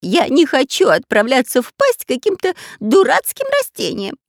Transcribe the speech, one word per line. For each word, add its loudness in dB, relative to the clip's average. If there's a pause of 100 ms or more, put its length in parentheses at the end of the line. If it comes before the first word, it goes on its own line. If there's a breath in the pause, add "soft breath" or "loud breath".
Я 0
не 2
хочу 0
отправляться 0
в -6
пасть 0
каким-то -2 (260 loud breath)
дурацким 2 (120)
растением. -6 (140)